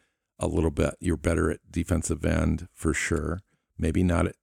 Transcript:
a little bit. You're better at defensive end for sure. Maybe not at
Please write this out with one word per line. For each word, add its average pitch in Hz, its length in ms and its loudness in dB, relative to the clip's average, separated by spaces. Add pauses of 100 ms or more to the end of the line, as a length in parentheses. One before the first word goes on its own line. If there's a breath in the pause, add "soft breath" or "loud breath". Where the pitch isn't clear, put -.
(400)
a 85 80 0
little 82 240 2
bit. 73 280 -2
You're 85 160 0
better 82 360 0
at - 200 -10
defensive 82 540 -2
end 80 480 0
for - 180 -2
sure. 80 500 -2 (360)
Maybe 82 240 0
not 85 240 2
at 87 180 -4